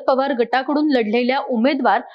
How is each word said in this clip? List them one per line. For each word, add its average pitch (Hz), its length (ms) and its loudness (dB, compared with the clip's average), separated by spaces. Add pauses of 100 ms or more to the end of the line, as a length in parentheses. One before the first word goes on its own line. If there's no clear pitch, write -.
पवार 269 320 0
गटाकडून 269 540 0
लढलेल्या 247 460 0 (120)
उमेदवार 240 500 2 (140)